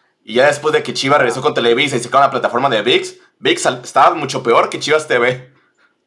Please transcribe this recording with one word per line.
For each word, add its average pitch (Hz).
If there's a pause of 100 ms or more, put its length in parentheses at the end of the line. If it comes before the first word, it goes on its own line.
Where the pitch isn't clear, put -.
(240)
y 110
ya 131
después 151
de 147
que 123
Chivas 139
regresó 127
con 151
Televisa 127
y 120
sacaron 135
la -
plataforma 120
de 110
VIX, 139 (180)
VIX 165
al-, 127
estaba 165
mucho 135
peor 127
que 143
Chivas 151
T 120
V. 127 (500)